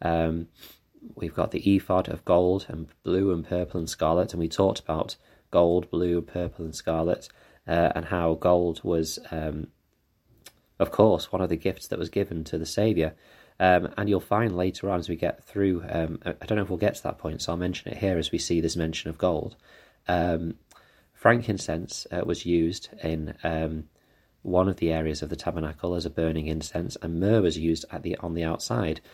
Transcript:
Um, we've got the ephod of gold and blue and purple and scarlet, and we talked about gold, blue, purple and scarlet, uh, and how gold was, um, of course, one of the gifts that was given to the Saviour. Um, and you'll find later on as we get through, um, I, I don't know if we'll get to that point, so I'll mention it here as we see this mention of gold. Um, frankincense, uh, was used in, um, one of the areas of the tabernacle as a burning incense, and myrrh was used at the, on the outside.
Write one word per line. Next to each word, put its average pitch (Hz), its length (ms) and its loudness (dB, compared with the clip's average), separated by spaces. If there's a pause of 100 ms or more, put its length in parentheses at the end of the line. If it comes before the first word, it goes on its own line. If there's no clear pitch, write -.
Um, 82 460 0 (680)
we've 82 200 -6
got - 180 0
the 98 220 4
ephod 92 340 2
of - 180 -8
gold 90 420 4
and 80 200 -10 (140)
blue 95 300 2
and 82 140 -2
purple 90 340 -2
and 78 80 -6
scarlet, 82 460 2
and 87 60 -4
we 82 80 0
talked - 320 2
about - 360 -4 (340)
gold, 87 400 4
blue, 87 300 2
purple 85 460 -6
and 78 80 -10
scarlet, 82 540 -2 (380)
uh, 85 280 4
and 87 100 -4
how 85 300 2
gold 87 500 2
was, 82 340 0 (120)
um, 78 380 -6 (1120)
of - 120 2
course, 104 420 6
one 92 80 -2
of 90 80 0
the 85 80 0
gifts - 300 -4
that - 120 -4
was 82 120 -4
given 87 340 -2
to - 140 -6
the 80 80 -4
Saviour. 90 480 2 (440)
Um, 90 400 6
and 104 100 0
you'll 95 120 4
find 107 360 0
later 92 320 -2
on 90 120 0
as 82 100 -8
we 82 60 -2
get - 280 -2
through, 95 420 0
um, 82 380 -2
I, 90 60 -4
I - 160 -10
don't 107 100 0
know 104 60 0
if 92 80 -4
we'll 87 80 -2
get 101 160 2
to - 80 -14
that - 160 -6
point, 80 240 -6
so 87 100 -2
I'll 85 60 -2
mention 90 340 -4
it - 60 -8
here 95 180 0
as 76 160 -2
we 87 60 -2
see 85 240 0
this 82 120 -2
mention 80 360 -4
of 78 80 -10
gold. 85 380 -2 (520)
Um, 85 460 0 (580)
frankincense, 110 1000 -2
uh, 87 140 -4
was 82 220 -4
used 85 420 0 (140)
in, 78 320 -4 (100)
um, 80 400 -4 (580)
one 95 280 2
of 90 60 -2
the 82 140 0
areas 80 300 -2
of 73 80 -6
the 71 80 -6
tabernacle 82 580 -4
as 85 120 -4
a 82 40 -4
burning 80 360 -2
incense, 80 560 -6
and 82 180 -4
myrrh 107 220 4
was 80 160 2
used 80 340 0
at 71 100 -8
the, 82 140 -4
on 85 160 -8
the 82 120 -2
outside. 82 580 -2 (120)